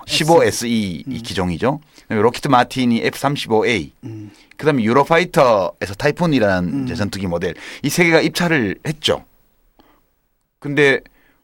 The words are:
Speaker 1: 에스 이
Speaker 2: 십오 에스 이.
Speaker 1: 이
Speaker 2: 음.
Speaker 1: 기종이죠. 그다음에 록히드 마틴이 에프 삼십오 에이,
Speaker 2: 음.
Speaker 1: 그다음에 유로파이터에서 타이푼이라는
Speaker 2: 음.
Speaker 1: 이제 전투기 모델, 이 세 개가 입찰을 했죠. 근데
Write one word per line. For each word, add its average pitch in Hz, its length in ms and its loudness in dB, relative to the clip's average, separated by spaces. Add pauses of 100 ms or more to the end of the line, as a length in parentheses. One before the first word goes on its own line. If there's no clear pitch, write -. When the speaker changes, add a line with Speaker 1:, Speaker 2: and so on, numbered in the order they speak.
Speaker 1:
에스 - 0 -
이 - 120 -4
Speaker 2:
십오 160 260 4
에스 110 220 0
이. 120 60 -2 (240)
Speaker 1:
이 - 120 -12
Speaker 2:
음. 82 160 -8
Speaker 1:
기종이죠. 90 560 -2 (240)
그다음에 107 180 -4
록히드 - 280 0
마틴이 123 540 2
에프 - 140 -4
삼십오 117 480 -2
에이, 98 280 -2 (100)
Speaker 2:
음. 107 280 -14 (260)
Speaker 1:
그다음에 139 260 0
유로파이터에서 123 1120 2
타이푼이라는 113 760 0
Speaker 2:
음. - 100 -4
Speaker 1:
이제 87 120 -6
전투기 101 320 -6
모델, 85 260 -4 (280)
이 135 80 -2
세 175 140 2
개가 165 160 4
입찰을 151 680 0
했죠. 110 380 -2 (1400)
근데 143 400 2 (440)